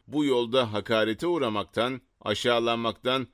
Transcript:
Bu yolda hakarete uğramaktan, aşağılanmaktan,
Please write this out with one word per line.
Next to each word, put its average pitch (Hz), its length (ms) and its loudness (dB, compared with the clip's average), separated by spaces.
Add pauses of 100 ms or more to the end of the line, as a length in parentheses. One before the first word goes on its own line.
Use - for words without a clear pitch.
Bu 147 180 -2
yolda 120 480 2
hakarete 110 540 0
uğramaktan, 123 720 -2 (200)
aşağılanmaktan, 117 1120 0